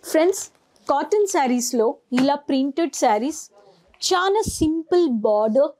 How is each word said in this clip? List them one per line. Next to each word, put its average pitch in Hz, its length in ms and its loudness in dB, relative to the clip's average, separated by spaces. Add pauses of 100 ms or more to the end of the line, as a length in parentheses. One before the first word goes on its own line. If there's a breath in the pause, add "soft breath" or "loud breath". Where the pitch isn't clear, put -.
(120)
ఫ్రెండ్స్, 339 380 0 (400)
cotton 311 380 0
శారీస్లో 247 680 0 (180)
ఇలా 262 220 2
printed 285 600 -2
sarees, 240 560 -2 (600 soft breath)
చాలా 392 340 0
సింపుల్ 330 600 0
border 220 640 2 (100)